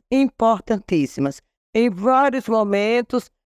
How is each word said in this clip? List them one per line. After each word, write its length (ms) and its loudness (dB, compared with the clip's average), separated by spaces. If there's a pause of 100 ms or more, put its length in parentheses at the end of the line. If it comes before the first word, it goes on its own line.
(100)
importantíssimas. 1300 -2 (340)
Em 160 2
vários 580 0
momentos, 840 -2 (260)